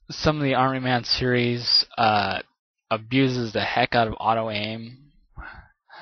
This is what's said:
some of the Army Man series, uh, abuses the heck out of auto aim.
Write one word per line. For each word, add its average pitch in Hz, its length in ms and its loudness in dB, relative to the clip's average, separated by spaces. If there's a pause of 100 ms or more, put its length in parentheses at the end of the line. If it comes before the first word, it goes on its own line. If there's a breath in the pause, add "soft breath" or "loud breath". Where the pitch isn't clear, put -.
(120)
some 151 260 0
of 147 60 -2
the 135 100 2
Army 131 260 2
Man 127 260 0
series, 120 800 2 (120)
uh, 104 440 2 (500)
abuses 123 640 0
the 104 80 0
heck 120 340 0
out 117 120 4
of 110 120 -6
auto 113 300 0
aim. 113 600 -8 (920 loud breath)